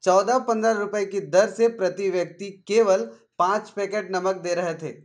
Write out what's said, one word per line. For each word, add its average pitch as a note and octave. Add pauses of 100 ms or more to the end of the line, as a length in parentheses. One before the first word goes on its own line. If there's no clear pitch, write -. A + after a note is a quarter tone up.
चौदह G3
पन्द्रह A3+
रुपए G3+
की G3
दर E3+
से A3+
प्रति G3
व्यक्ति F3+
केवल G#3 (400)
पाँच G3+
पैकेट G3
नमक F#3+
दे F3
रहे E3+
थे। D#3+ (120)